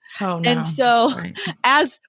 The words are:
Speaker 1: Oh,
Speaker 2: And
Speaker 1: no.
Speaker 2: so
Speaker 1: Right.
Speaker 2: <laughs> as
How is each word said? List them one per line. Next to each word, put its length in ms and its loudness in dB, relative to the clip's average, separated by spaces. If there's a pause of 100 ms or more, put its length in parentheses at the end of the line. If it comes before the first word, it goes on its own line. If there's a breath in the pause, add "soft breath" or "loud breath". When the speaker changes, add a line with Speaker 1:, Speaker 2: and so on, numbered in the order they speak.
(200 loud breath)
Speaker 1:
Oh, 240 -4
Speaker 2:
And 120 2
Speaker 1:
no. 60 -2
Speaker 2:
so 540 2
Speaker 1:
Right. 180 -10
Speaker 2:
<laughs> 300 -8
as 340 2 (100)